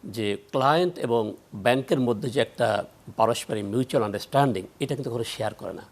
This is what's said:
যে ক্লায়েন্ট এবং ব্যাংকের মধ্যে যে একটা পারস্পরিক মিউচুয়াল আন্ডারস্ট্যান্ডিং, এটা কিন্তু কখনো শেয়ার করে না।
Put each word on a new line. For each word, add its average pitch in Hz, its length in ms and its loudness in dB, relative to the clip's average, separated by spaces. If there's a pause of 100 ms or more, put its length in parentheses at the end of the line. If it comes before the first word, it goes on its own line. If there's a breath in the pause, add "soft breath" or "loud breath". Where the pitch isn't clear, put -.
যে 101 320 -2 (140)
ক্লায়েন্ট 160 480 2
এবং 117 360 0 (200)
ব্যাংকের 127 460 2
মধ্যে 120 300 0
যে 127 100 0
একটা 110 440 0 (320)
পারস্পরিক 110 480 0
মিউচুয়াল 120 400 0
আন্ডারস্ট্যান্ডিং, 104 640 0 (140)
এটা 139 140 -2
কিন্তু 127 160 -6
কখনো 117 140 -4
শেয়ার 107 300 -6
করে 90 180 -10
না। 90 200 -12